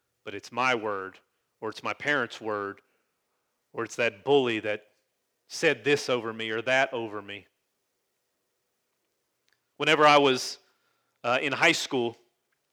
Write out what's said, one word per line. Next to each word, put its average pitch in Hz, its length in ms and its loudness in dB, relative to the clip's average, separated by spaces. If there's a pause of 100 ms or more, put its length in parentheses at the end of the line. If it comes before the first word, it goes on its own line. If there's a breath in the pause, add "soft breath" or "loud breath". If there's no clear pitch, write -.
(240)
but 104 100 -12
it's - 180 -14
my 127 220 0
word, 101 440 -6 (420)
or 110 80 -8
it's - 140 -12
my 107 100 -4
parents' 135 480 -4
word, 101 400 -8 (920)
or 117 120 -6
it's - 120 -12
that 117 280 -2
bully 127 360 4
that 104 260 -6 (600)
said 139 360 0
this 143 240 0
over 117 240 -2
me 113 180 -8
or 113 120 -4
that 131 320 0
over 107 260 -8
me." 101 260 -14 (2250)
Whenever 151 300 4
I 147 120 10
was, 131 400 2 (680)
uh, 123 160 0
in 143 120 -4
high 139 200 4
school, 117 440 -2 (560)